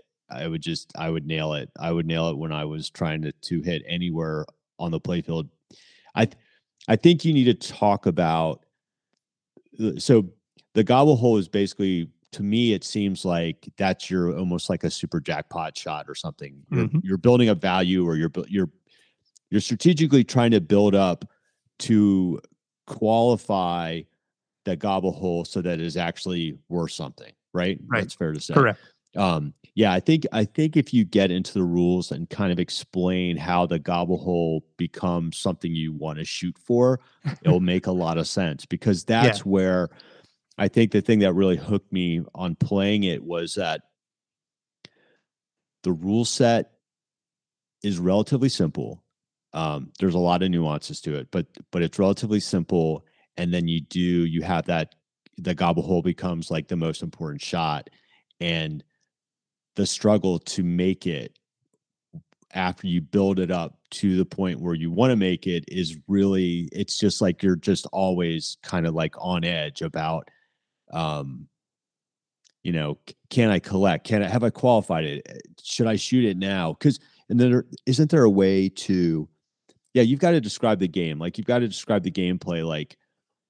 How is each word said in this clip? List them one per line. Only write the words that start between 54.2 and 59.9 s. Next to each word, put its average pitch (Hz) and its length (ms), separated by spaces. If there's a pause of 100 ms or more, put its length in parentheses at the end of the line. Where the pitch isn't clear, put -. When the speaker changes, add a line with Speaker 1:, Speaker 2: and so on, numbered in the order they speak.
Speaker 1:
you 82 160
have 85 240
that, 82 300 (420)
the 90 160
gobble 85 300
hole 85 180
becomes, 87 480
like, 78 180
the 90 80
most 80 280
important 76 380
shot, 78 480 (500)
and 80 440 (920)
the 101 100
struggle 95 540